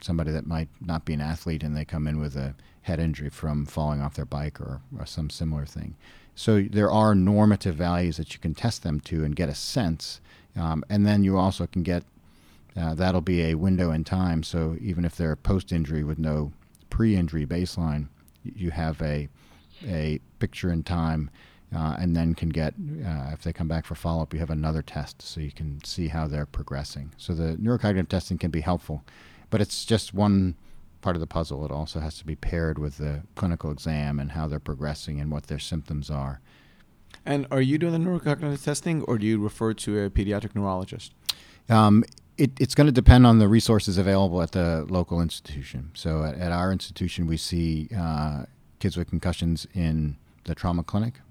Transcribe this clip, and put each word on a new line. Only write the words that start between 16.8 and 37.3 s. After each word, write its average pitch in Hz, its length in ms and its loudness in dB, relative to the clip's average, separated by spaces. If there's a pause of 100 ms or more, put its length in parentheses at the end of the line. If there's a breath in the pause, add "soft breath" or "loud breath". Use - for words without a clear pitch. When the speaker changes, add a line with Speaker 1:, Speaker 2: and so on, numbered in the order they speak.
Speaker 1:
pre-injury 87 560 0
baseline, 80 640 -4 (360)
y-, - 120 -12
you 90 160 -4
have 80 320 -4
a, 73 260 -4 (560 soft breath)
a 78 340 -2 (200)
picture 92 320 -2
in 82 120 0
time, 80 460 -2 (460 loud breath)
uh, 78 240 -2
and 85 160 0
then 82 200 2
can 82 140 -4
get, 78 260 -2 (280)
uh, 76 280 -6
if 80 100 -10
they 85 100 -4
come 82 160 -4
back 80 160 -2
for - 120 -8
follow-up, 82 360 -2
you 78 80 -4
have 80 120 -2
another 78 320 -2
test - 400 -10
so - 160 -12
you 73 120 -6
can 71 320 -8
see 85 240 -4
how 78 200 -2
they're 73 180 -4
progressing. 71 720 -8
So - 160 -6
the 80 220 -2
neurocognitive 104 540 0
testing 92 280 -2
can 82 140 -2
be 80 100 0
helpful, 82 420 -4 (460 loud breath)
but 110 100 2
it's - 240 -2
just - 300 0
one 98 420 4 (460 soft breath)
part 90 140 0
of 82 40 -2
the 80 60 -4
puzzle. 76 400 -4
It 69 60 -6
also 78 280 -6
has 78 200 -8
to - 60 -16
be 76 100 -6
paired 80 420 -2
with 73 200 -6
the 73 260 -4 (100)
clinical 85 380 -2
exam 73 480 -4
and 73 140 -6
how 78 140 -4
they're 73 120 -4
progressing 73 600 -6
and 76 120 -4
what 73 160 -6
their 76 100 -6
symptoms 73 540 -6
are. 69 300 -6 (840 soft breath)
Speaker 2:
And 143 240 -2